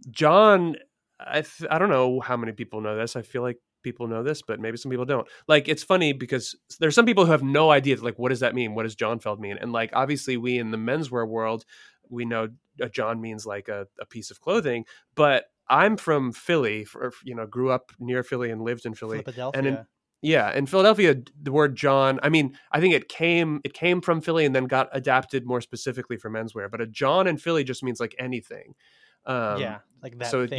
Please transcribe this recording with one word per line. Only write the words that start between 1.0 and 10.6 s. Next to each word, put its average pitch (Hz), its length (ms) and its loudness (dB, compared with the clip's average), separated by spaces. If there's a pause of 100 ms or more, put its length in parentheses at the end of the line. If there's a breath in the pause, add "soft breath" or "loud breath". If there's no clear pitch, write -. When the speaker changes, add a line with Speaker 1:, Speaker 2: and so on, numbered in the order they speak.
Speaker 1:
I - 220 -4
th-, 156 280 -12
I 156 80 2
don't 196 120 2
know 127 300 2
how 123 180 -4
many 117 160 -6
people 110 280 -10
know 107 140 -4
this. 113 200 -6
I 123 60 -6
feel 120 200 -8
like 123 160 -4 (260)
people 120 240 -8
know 113 160 -4
this, 151 180 -4
but 107 180 -8
maybe 113 180 -6
some 131 120 -12
people 123 160 -4
don't. 127 220 -2 (200 loud breath)
Like, 151 200 6
it's 151 160 -2
funny 170 300 2
because 131 420 -6 (140)
s-, - 80 -20
there's 156 180 0
some 233 100 -2
people 196 200 4
who 165 60 4
have 143 120 2
no 147 280 4
idea, 135 300 2
like, 113 160 -6
what 123 120 -2
does 127 100 -2
that 120 160 0
mean? 117 180 -4
What 110 100 -4
does 110 120 -8
John 117 240 -2
Feld 107 200 -6
mean? 101 200 -8
And, 120 120 -8
like, 113 220 -2
obviously 135 440 -2
we 123 200 -2
in 113 140 -4